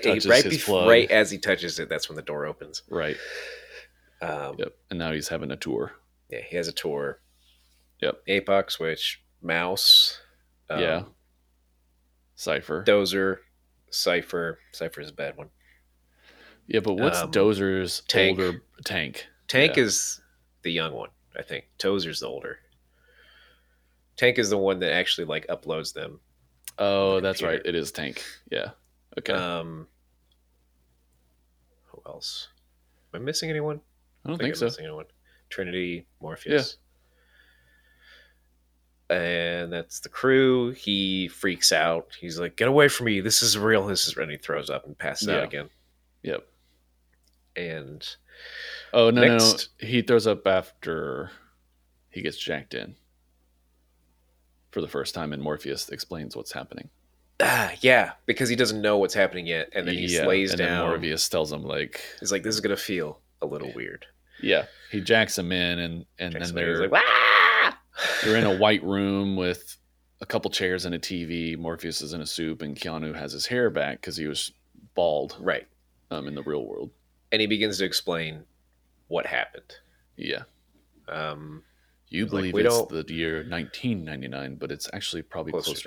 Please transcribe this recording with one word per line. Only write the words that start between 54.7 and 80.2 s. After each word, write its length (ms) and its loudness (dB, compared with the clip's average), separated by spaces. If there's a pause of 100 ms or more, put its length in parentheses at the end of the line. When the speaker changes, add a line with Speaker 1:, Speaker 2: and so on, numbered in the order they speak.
Speaker 2:
for 100 -4
the 60 -4
first 260 -6
time, 200 -6
and 100 -8
Morpheus 460 -6
explains 460 -10
what's 160 -12
happening. 380 -14 (500)
Speaker 1:
Ah, 420 2
yeah, 320 6 (120)
because 240 0
he 60 0
doesn't 260 2
know 160 6
what's 160 2
happening 320 2
yet, 280 -2
and 140 -2
then 80 0
he 120 -2
Speaker 2:
Yeah, 180 2
Speaker 1:
lays 260 4
Speaker 2:
and 80 0
then 100 2
Speaker 1:
down. 200 0
Speaker 2:
Morpheus 400 -2
tells 220 -2
him, 120 -8
like, 380 -6 (180)
Speaker 1:
He's 120 -4
like, 120 0
"This 120 -2
is 60 -2
gonna 140 0
feel 460 -6 (200)
a 40 -4
little 280 -8
weird." 340 -12 (340)
Speaker 2:
Yeah, 240 2 (260)
he 100 -4
jacks 360 4
him 140 -2
in, 280 0
and, 260 -6 (120)
and 160 -8
Speaker 1:
Jacks 180 -6
Speaker 2:
then 60 -6
Speaker 1:
him 60 0
in, 80 0
he's 80 0
Speaker 2:
they're, 100 2
Speaker 1:
like, 140 4
"Wah!" 720 4 (500)
Speaker 2:
they're 140 4
in 80 4
a 120 4
Speaker 1:
<laughs> 0 -
Speaker 2:
white 260 6
room 540 0
with 400 -4 (440)
a 40 -14
couple 260 -2
chairs 340 0
and 100 -4
a 40 -4
T 260 -6
V. 300 -4
Morpheus 460 -6
is 120 -8
in 80 -6
a 40 -8
suit, 360 -6
and 140 -8
Keanu 400 -8
has 180 -8
his 140 -6
hair 220 2
back 320 -2
'cause 160 -10
he 100 -4
was 240 -6 (420)
bald, 460 2
Speaker 1:
Right. 280 -2 (440)
Speaker 2:
um, 160 -8
in 80 -8
the 80 -8
real 220 -4
world. 260 -10 (400)
Speaker 1:
And 100 4
he 60 2
begins 320 0
to 60 2
explain 600 -2 (640)
what 180 -2
happened. 500 -6 (400)
Speaker 2:
Yeah. 280 -6 (640)